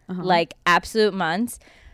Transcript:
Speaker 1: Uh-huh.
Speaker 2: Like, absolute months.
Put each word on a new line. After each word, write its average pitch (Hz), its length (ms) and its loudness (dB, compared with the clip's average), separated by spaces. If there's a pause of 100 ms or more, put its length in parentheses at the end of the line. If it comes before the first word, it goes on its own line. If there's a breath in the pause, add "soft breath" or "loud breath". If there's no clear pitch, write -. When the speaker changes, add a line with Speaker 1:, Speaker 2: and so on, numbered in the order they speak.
Speaker 1:
Uh-huh. 180 140 -8
Speaker 2:
Like, 175 320 0 (120)
absolute 180 480 2
months. 190 440 -2 (360 soft breath)